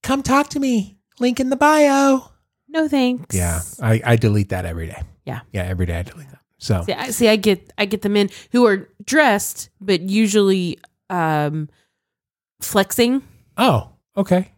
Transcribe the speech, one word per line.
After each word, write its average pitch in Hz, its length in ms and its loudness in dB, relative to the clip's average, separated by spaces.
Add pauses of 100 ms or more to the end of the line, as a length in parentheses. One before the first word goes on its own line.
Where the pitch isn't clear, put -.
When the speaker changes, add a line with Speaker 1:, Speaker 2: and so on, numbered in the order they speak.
Speaker 1:
"Come 269 200 -2
talk 277 260 0
to 294 100 -6
me. 233 380 -2 (220)
Link 247 200 0
in 262 100 -2
the 277 60 0
bio." 277 760 4 (360)
Speaker 2:
No 311 200 -2
thanks. 247 480 -2
Speaker 1:
Yeah. - 240 -2 (220)
I, 113 220 2
I 120 120 2
delete 104 340 0
that 90 160 -6
every 82 220 -8
day. 78 140 -14 (240)
Speaker 2:
Yeah. 123 160 -12 (100)
Speaker 1:
Yeah, 92 120 -6
every 90 220 -4
day 85 140 -4
I 90 40 -6
delete 78 280 -16
that. - 80 -20 (180)
So 95 280 -2
Speaker 2:
See, 202 80 -4
I, 254 180 -6
see, 233 160 2
I 220 80 6
get, 202 420 -2
I 208 80 -2
get 202 180 -6
the 202 60 -2
men 202 200 2 (220)
who 240 140 4
are 196 220 2 (160)
dressed, - 680 0 (120)
but 190 200 0
usually, 196 760 0 (300)
um, 156 600 -2 (920)
flexing. 240 600 0 (340)
Speaker 1:
Oh, 127 320 2 (260)
okay. 190 420 0